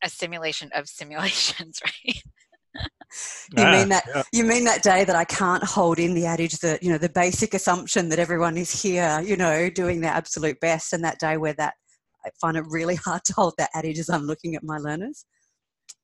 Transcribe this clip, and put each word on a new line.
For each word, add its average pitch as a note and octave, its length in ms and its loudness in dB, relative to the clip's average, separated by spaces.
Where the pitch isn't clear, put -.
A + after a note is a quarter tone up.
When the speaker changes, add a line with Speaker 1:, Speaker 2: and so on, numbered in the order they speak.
Speaker 1:
a F3 60 -2
simulation E3 640 -6
of C#3+ 140 -4
simulations, D#3+ 960 -4
<laughs> - 20 -8
right? - 380 -6
Speaker 2:
You A#2 80 6
Speaker 3:
Ah, E3 60 8
Speaker 2:
mean F#3+ 180 6
that, F#3+ 160 4
Speaker 3:
yeah. C3+ 160 0
Speaker 2:
you A#3 140 2
mean A#3+ 180 4
that A3 180 2
day F#3+ 220 6
that F3+ 120 2
I E3+ 100 2
can't F3+ 380 0
hold E3+ 360 2
in E3+ 140 2
the E3+ 120 0
adage E3 340 -2
that, D#3 220 0
you F3+ 100 0
know, D#3 60 2
the E3 120 0
basic F3+ 440 2
assumption F3+ 560 0
that D#3+ 100 2
everyone E3+ 380 2
is - 240 -4
here, F3 400 2
you G3 140 0
know, F3 340 2
doing F3 320 -2
their D#3 120 0
absolute D#3 480 -2
best, E3 320 0
and E3 100 -2
that D#3+ 160 -2
day D#3+ 180 0
where D#3 160 -2
that, D3 200 -4
I A2 40 -8
find E3 180 2
it D#3 120 -2
really E3 260 -2
<laughs> D3+ 100 -8
hard F3 200 -4
to - 80 -2
hold F#3 240 2
that D3+ 180 0
adage D#3+ 240 -4
as D#3 100 -6
I'm D3+ 140 0
looking D#3 320 -6
at - 80 -10
my D#3 140 -8
learners. D#3 480 -8